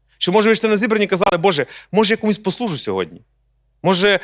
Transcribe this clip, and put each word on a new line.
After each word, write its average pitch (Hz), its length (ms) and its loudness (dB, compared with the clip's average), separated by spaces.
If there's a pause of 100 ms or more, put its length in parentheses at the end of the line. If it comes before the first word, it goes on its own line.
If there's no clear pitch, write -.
(180)
Чи, - 140 -2
може, 214 180 4
ви 220 40 4
йшли 220 160 0
на 214 80 2
зібрання 214 260 0
і 196 40 0
казали: 185 300 0
"Боже, 160 280 0 (260)
може, 208 220 2
я 220 40 0
комусь 214 200 -2
послужу 190 400 -4
сьогодні? 95 440 -6 (640)
Може, 190 400 2